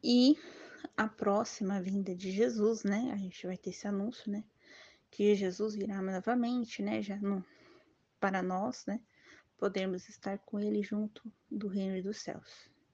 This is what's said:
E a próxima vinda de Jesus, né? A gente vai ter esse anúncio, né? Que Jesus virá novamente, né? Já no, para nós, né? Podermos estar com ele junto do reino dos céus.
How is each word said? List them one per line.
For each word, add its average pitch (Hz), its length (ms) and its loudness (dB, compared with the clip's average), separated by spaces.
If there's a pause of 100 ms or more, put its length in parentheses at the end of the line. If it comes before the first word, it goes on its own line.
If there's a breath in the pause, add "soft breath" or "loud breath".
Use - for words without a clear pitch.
E 247 380 8 (580 loud breath)
a 220 120 2
próxima 202 720 0
vinda 190 320 -2
de 185 160 -6
Jesus, 220 540 2
né? 214 280 2
A 208 40 -4
gente 190 320 -8
vai 185 100 -6
ter - 120 -8
esse - 180 -8
anúncio, 202 420 -4
né? 208 140 -4 (680 loud breath)
Que 208 240 6
Jesus 202 400 0
virá 196 260 -4
novamente, 233 840 0
né? 214 200 0
Já 196 140 -4
no, 196 280 0 (760 loud breath)
para 190 220 2
nós, 185 440 -2
né? 208 160 -4 (540 loud breath)
Podermos 190 520 -2
estar 202 300 -6
com - 220 -6
ele 208 240 2
junto 214 480 -4 (180)
do 214 160 -2
reino 190 340 0
dos 196 180 -4
céus. - 540 -12 (220)